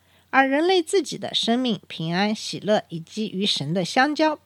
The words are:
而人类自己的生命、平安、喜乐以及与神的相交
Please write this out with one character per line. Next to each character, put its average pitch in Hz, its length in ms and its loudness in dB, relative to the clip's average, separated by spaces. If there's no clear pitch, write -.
而 269 180 4
人 294 180 2
类 370 160 4
自 392 180 2
己 - 160 -6
的 196 160 -8
生 - 280 0
命、 240 260 0
平 165 260 -6
安、 208 220 0
喜 - 240 -8
乐 202 300 2
以 165 100 -8
及 214 320 -8
与 190 160 -4
神 143 260 -2
的 185 120 0
相 262 280 2
交 214 220 2